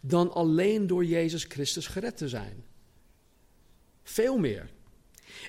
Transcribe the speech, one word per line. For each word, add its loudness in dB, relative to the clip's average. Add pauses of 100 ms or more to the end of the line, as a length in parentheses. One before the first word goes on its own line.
dan 2
alleen 4
door 2
Jezus 0
Christus -4
gered -6
te -4
zijn. -8 (1400)
Veel 0
meer. -2 (800)